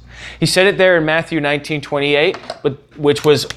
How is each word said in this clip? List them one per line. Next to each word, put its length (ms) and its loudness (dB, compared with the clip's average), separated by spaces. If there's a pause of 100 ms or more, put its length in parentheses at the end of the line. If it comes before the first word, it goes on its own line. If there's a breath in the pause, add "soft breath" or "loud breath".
(380 loud breath)
He 80 0
said 220 2
it 100 0
there 180 4
in 80 0
Matthew 360 -2
nineteen 400 -4
twenty-eight, 580 0 (240)
but, 160 -2 (180)
which 280 0
was 320 4